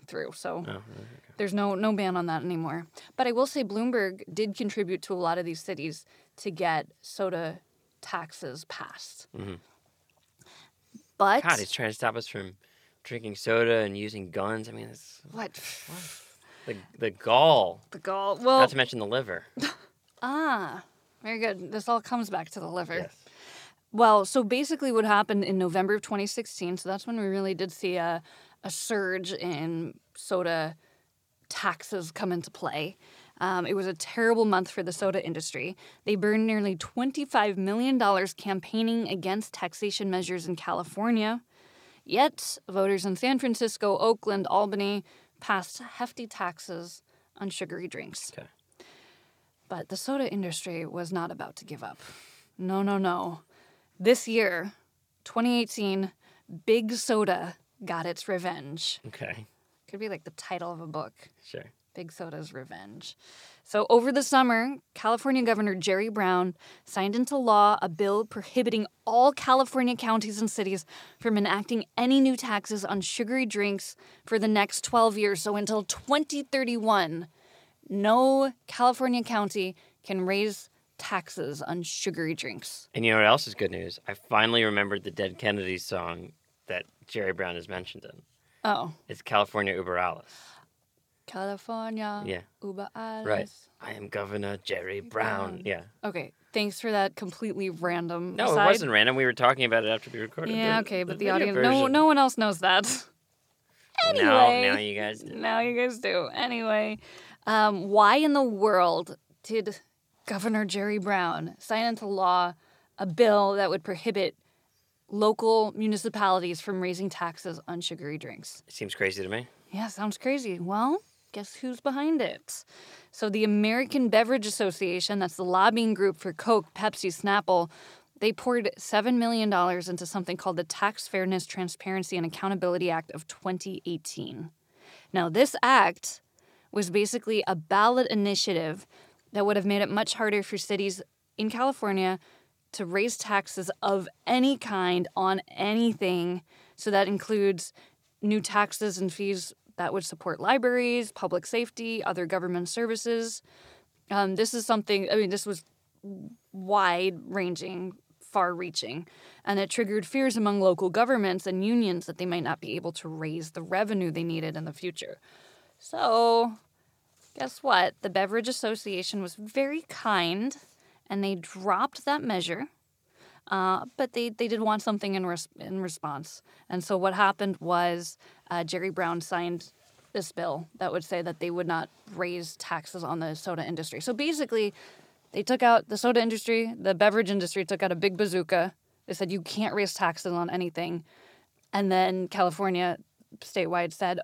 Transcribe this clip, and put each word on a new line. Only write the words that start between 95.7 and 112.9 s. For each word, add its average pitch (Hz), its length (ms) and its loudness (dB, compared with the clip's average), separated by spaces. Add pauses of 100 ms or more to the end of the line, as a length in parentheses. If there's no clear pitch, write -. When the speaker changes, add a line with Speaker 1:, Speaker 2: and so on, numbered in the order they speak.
Speaker 1:
Okay. 175 280 -8 (200)
Thanks 208 280 -4
for 226 120 -4
that 196 240 0
completely 196 540 -6
random 170 640 -4
Speaker 2:
No, 233 160 2
Speaker 1:
aside. 202 120 6
Speaker 2:
it - 20 8
wasn't 151 260 4
random. 113 240 6
We 135 80 4
were 127 80 4
talking 127 320 4
about 113 200 4
it 107 40 0
after 110 220 -2
we 117 100 -10
recorded 160 340 -6
Speaker 1:
Yeah, 220 220 0
Speaker 2:
the, 226 100 2
Speaker 1:
okay, 185 160 -4
but - 160 -6
Speaker 2:
the 208 80 -2
Speaker 1:
the 190 60 2
Speaker 2:
video - 20 2
Speaker 1:
audience, 196 220 2
no, 247 140 4 (100)
Speaker 2:
version. 269 120 2
Speaker 1:
no 302 120 6
one 302 140 8
else 269 200 4
knows 208 200 0
that. 185 460 2 (1080)
Speaker 2:
Now, 110 340 8
Speaker 1:
Anyway, - 240 4
Speaker 2:
now 104 60 2
you - 220 -2
guys 214 200 -4
do. - 140 -12
Speaker 1:
now 226 260 0
you 240 160 -2
guys 247 220 -2
do. 180 360 0
Anyway, 214 640 -2 (480)
um, 214 420 4
why 208 280 8
in 302 160 4
the 285 100 6
world 185 720 2 (260)
did 214 360 -4 (480)
Governor 214 380 0
Jerry 202 340 -2
Brown 175 600 0
sign 226 280 0
into 226 200 -4
law 180 480 4 (440)